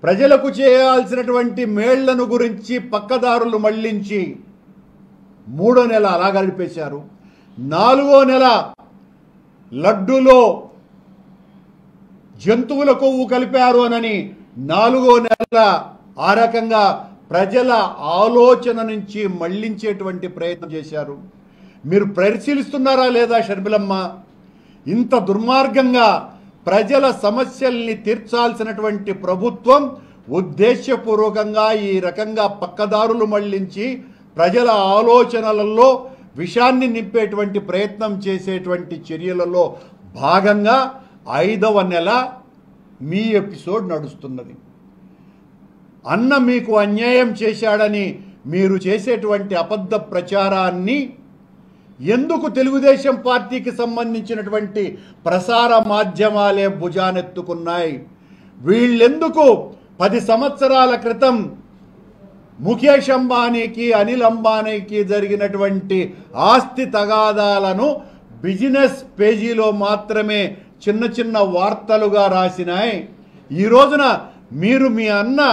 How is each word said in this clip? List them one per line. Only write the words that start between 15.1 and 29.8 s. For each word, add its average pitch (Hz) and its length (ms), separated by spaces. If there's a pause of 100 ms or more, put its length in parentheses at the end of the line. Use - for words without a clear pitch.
నెల 226 320 (680)
ఆ 190 40 (100)
రకంగా 226 420 (480)
ప్రజల 202 400 (500)
ఆలోచన 240 560 (140)
నుంచి 208 300 (200)
మళ్లించేటువంటి 196 960
ప్రయత్నం 170 400
చేశారు. 147 380 (760)
మీరు 202 160 (120)
పరిశీలిస్తున్నారా 262 920 (100)
లేదా 233 200 (100)
షర్మిలమ్మ? 202 460 (920)
ఇంత 233 300 (120)
దుర్మార్గంగా 247 800 (600)
ప్రజల 226 380 (180)
సమస్యల్ని 240 720 (100)
తీర్చాల్సినటువంటి 220 1040 (120)
ప్రభుత్వం 233 580 (560)